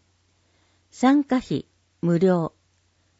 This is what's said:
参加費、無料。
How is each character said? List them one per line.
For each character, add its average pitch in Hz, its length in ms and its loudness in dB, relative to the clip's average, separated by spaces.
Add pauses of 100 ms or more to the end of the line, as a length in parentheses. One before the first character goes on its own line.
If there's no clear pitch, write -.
(880)
参 269 340 0
加 262 120 -4
費、 175 320 -6 (340)
無 170 160 0
料。 175 360 0 (680)